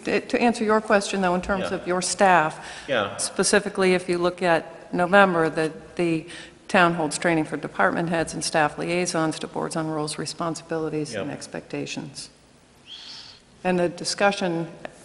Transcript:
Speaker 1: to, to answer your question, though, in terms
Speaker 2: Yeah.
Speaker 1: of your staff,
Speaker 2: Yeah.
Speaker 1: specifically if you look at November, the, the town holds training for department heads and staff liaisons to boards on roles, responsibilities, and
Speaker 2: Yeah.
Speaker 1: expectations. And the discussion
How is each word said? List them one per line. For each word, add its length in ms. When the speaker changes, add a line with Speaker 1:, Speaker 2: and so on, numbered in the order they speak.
Speaker 1:
to, 160
to 200
answer 240
your 160
question, 400
though, 140
in 80
terms 280
Speaker 2:
Yeah. 60
Speaker 1:
of 100
your 160
staff, 640
Speaker 2:
Yeah. 280
Speaker 1:
specifically 800
if 140
you 100
look 240
at 500
November, 580
the, 220
the 300
town 260
holds 240
training 260
for 120
department 520
heads 260
and 100
staff 340
liaisons 640
to 60
boards 300
on 120
roles, 300
responsibilities, 960
and 140
Speaker 2:
Yeah. 60
Speaker 1:
expectations. 960
And 160
the 100
discussion 800